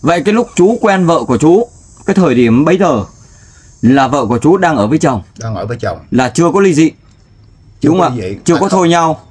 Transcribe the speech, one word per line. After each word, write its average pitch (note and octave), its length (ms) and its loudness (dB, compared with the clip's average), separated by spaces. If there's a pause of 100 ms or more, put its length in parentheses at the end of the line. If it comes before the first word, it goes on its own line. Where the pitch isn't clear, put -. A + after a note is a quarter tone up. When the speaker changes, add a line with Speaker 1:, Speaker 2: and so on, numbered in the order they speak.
Speaker 1:
Vậy E3 240 0
cái G#3 100 0
lúc A#3+ 200 -2
chú G#3 260 2
quen F#3+ 260 0
vợ E3 180 0
của B2 140 -2
chú, F3+ 300 2 (380)
cái G3 100 -2
thời E3 180 2
điểm A#2+ 300 2
bấy F#3 140 2
giờ C#3+ 260 0 (800)
là C3 260 2
vợ C3 180 -2
của A#2 120 -2
chú D#3+ 180 2
đang E3+ 200 0
ở G#2+ 100 0
với D3+ 120 -2
chồng? B2 240 -2 (160)
Speaker 2:
Đang A2 160 -10
ở F#2+ 120 -8
với A2+ 100 -8
chồng. F#2+ 220 -8 (120)
Speaker 1:
Là B2 180 0
chưa E3+ 260 0
có G3+ 60 2
ly F#3+ 140 2
dị? D#3 160 2 (920)
Speaker 2:
Chưa C#3+ 80 0
Speaker 1:
Đúng E3+ 100 0
Speaker 2:
có F3+ 60 2
Speaker 1:
không B2 140 -4
ạ? G2+ 40 -8
Speaker 2:
ly F#2 120 -8
dị. - 100 -16
Speaker 1:
Chưa E3+ 100 2
Speaker 2:
À, - 60 -2
Speaker 1:
có F#3+ 80 -2
Speaker 2:
không. - 20 -2
Speaker 1:
thôi F#3 180 0
nhau? E3 320 0 (100)